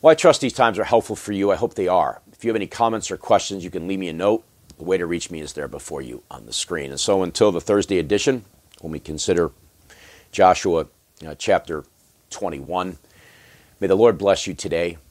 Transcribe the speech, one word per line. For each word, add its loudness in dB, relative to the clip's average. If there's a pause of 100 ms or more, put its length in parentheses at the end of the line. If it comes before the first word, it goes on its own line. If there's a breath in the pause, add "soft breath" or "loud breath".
Well, 8
I 8
trust 4
these -2
times 2
are 0
helpful 0
for -8
you. 2
I 2
hope -4
they -2
are. 0 (120)
If -20
you 0
have 0
any -4
comments -2
or -8
questions, 0
you -10
can -8
leave -4
me -6
a -8
note. 0 (340)
The -16
way 0
to -4
reach -6
me -10
is -14
there -8
before -12
you -14
on -20
the -16
screen. -6
And -12
so 2
until 2
the -2
Thursday 0
edition, 0 (360)
when -10
we -8
consider -2 (800 loud breath)
Joshua, 4 (360)
uh, -14
chapter -2 (460)
twenty-one, -8 (800 soft breath)
may -4
the 4
Lord 6
bless 2
you -8
today. -4 (120)